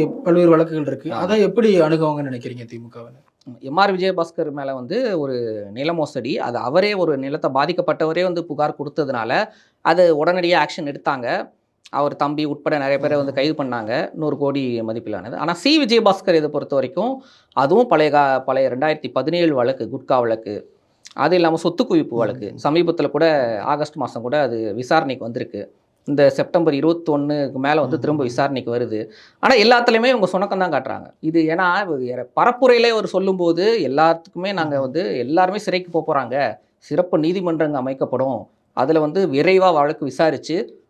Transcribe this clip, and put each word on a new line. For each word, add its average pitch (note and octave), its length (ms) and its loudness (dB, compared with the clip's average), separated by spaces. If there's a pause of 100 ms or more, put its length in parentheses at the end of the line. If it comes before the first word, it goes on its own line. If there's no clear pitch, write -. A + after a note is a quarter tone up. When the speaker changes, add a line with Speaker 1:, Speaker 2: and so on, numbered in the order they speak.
(240)
Speaker 1:
பல்வேறு F3 260 4
வழக்குகள் D#3+ 360 2
இருக்கு. D#3 280 -6
Speaker 2:
ஆ. A2+ 40 -4
Speaker 1:
அதை G#3 240 0
எப்படி G3 400 4
அணுகுவாங்கன்னு D#3 500 0
நினைக்கிறீங்க A#2+ 420 -12
திமுகவினர்? A#2 840 -20
Speaker 2:
எம் C3+ 180 -6
ஆர் G3 180 2
விஜயபாஸ்கர் F3 560 -2
மேல C#3 220 -8
வந்து F3 460 -4
ஒரு A#2 540 -4
நில C#3+ 200 -4
மோசடி, D3 460 -4
அது A#2+ 180 -4
அவரே E3 360 0
ஒரு D#3+ 240 0
நிலத்தை C#3 360 -4
பாதிக்கப்பட்டவரே E3 720 2
வந்து E3+ 220 -2
புகார் D3+ 340 -2
கொடுத்ததுனால, C#3+ 680 -2 (340)
அது E3 440 4
உடனடியா F3 400 2
ஆக்ஷன் D3 300 -8
எடுத்தாங்க. C#3+ 560 -4 (380)
அவர் C#3+ 260 -2
தம்பி D3 300 -2
உட்பட D3 320 -2
நிறைய C#3 220 0
பேரை D3 180 0
வந்து C#3 140 -2
Speaker 1:
ம். B2+ 40 -16
Speaker 2:
கைது D3 280 -2
பண்ணாங்க, B2 500 -4
நூறு D3+ 240 -4
கோடி C3+ 440 -2
மதிப்பிலானது. A2 540 -8
ஆனா, D#3 180 -4
சி C#4+ 300 2
விஜயபாஸ்கர் G3+ 500 2
இதை D3+ 160 2
பொறுத்த C#3 260 -4
வரைக்கும், F#3+ 480 -2 (300)
அதுவும் E3+ 340 4
பழைய D#3 240 4
கா-, C3+ 320 4
பழைய C3+ 260 0
ரெண்டாயிரத்தி D3+ 420 -2
பதினேழு D#3 440 0
வழக்கு, A#2+ 380 0
குட்கா C3 260 0
வழக்கு, A2 540 -4 (400)
அது D#3+ 220 2
இல்லாம E3 200 2
சொத்து E3+ 280 -2
குவிப்பு F3 260 0
வழக்கு, G#2+ 440 -4
Speaker 1:
ம். C3 140 -6
Speaker 2:
சமீபத்துல E3 420 0
கூட C#3+ 540 0
ஆகஸ்ட் D3 320 -4
மாசம் B2 260 -6
கூட C3+ 200 -2
அது A2+ 320 -2
விசாரணைக்கு B2+ 500 0
வந்திருக்கு. A#2 500 -10 (320)
இந்த C#3 240 4
செப்டம்பர் E3 440 0
இருபத்தொன்னுக்கு D3 800 -2
மேல C#3+ 280 0
வந்து A#2+ 160 -2
Speaker 1:
ம். - 20 -10
Speaker 2:
திரும்ப D3 240 -2
விசாரணைக்கு B2 520 -2
வருது. A2 340 -4 (300)
ஆனா, B3+ 160 4
எல்லாத்துலயுமே A#3 500 4
இவங்க A#3+ 200 4
சுணக்கம் G3 340 -2
தான் F3+ 120 0
காட்டுறாங்க. A2+ 480 -4
இது E3 220 0
ஏன்னா, F3 420 2
இவங்க D3 200 -4
ஏற-, B2 320 -6
பரப்புரையிலே A#3+ 540 4
அவர் G#3+ 180 0
சொல்லும்போது, F#3+ 720 0
எல்லாத்துக்குமே E3 720 0
நாங்க D#3 240 -2
Speaker 1:
ம். C3+ 40 0
Speaker 2:
வந்து D3+ 360 -4
எல்லாருமே F3+ 400 2
சிறைக்கு F3+ 340 -4
போப் D#3+ 200 -2
போறாங்க, B2+ 440 0 (220)
சிறப்பு F3+ 420 0
நீதிமன்றங்கள் D#3+ 600 0
அமைக்கப்படும், B2+ 680 -4 (260)
அதுல D#3 260 2
வந்து D#3+ 280 0
விரைவா F3+ 460 4
வழக்கு D3+ 320 0
விசாரிச்சு D#3+ 840 -2